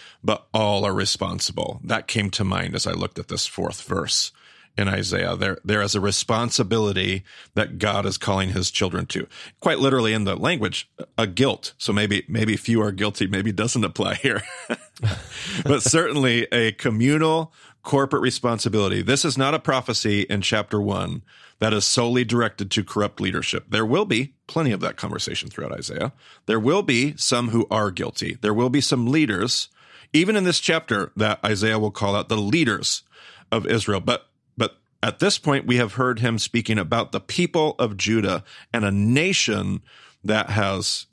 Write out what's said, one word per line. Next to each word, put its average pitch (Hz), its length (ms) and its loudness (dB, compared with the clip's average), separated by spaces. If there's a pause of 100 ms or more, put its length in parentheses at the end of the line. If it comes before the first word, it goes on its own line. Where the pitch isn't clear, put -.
(240)
but - 300 -2
all 104 320 2
are 98 80 0
responsible." - 920 -4
That - 240 -2
came 101 240 0
to - 120 -2
mind 92 320 -2
as - 100 -4
I 92 60 -2
looked 90 280 -4
at - 80 -10
this - 200 -4
fourth - 360 -6
verse - 480 -2 (460)
in 101 100 2
Isaiah. 92 480 -2
There, 95 280 -2
there 104 180 0
is 101 140 0
a 101 40 0
responsibility 101 1200 0 (320)
that 107 220 -2
God 101 280 0
is 98 120 -4
calling 95 340 0
his 90 200 -2
children 90 360 -2
to. - 200 -6 (320)
Quite - 200 2
literally 127 340 4
in 107 100 0
the 95 120 0
language, 120 540 -2 (280)
a 113 100 2
guilt. 110 500 0
So - 140 -4
maybe, 101 360 2
maybe 110 300 0
"few 113 240 2
are 104 100 0
guilty" 98 360 -2
maybe 101 240 -2
doesn't 107 320 0
apply 92 320 -2
here. 110 280 -2 (260)
<laughs> - 80 -4 (880)
But 139 180 2
certainly 131 720 2
a 113 220 2
communal 151 800 2 (300)
corporate 139 380 2
responsibility. 107 800 0
This 131 240 2
is 127 120 -2
not 135 160 2
a 156 60 0
prophecy 117 640 0
in 101 200 -2
chapter 104 380 0
one 95 440 -2 (360)
that 110 140 2
is 104 120 2
solely 123 380 2
directed 110 480 0
to 104 120 0
corrupt - 360 -2
leadership. - 500 -2
There 110 160 2
will 165 200 2
be 139 280 0 (140)
plenty 156 240 0
of 95 100 -2
that 90 160 -4
conversation - 520 -6
throughout - 220 -8
Isaiah. - 400 -6 (360)
There 110 120 4
will 151 220 4
be 139 360 2
some 120 320 0
who 113 200 2
are 104 220 2
guilty. - 500 -6
There 104 120 2
will 123 160 2
be 135 120 2
some 123 260 0
leaders, 127 640 0 (420)
even 185 240 4
in 196 80 2
this 180 160 2
chapter, 160 560 0
that 107 300 0
Isaiah 110 340 2
will 104 120 0
call 101 240 0
out 95 140 -2
the 110 80 0
leaders 110 680 0 (480)
of 113 160 0
Israel. 104 320 0
But, 117 280 -4 (300)
but - 200 -2 (260)
at 110 160 -2
this 196 180 2
point, 139 300 0
we 123 100 4
have 117 160 0
heard 127 260 0
him 117 200 0
speaking 110 400 0
about 110 320 -2
the - 80 -4
people 165 580 0
of 107 180 -2
Judah 101 480 0 (300)
and 113 100 0
a 98 80 2
nation 104 880 0 (420)
that 107 260 0
has 98 640 -2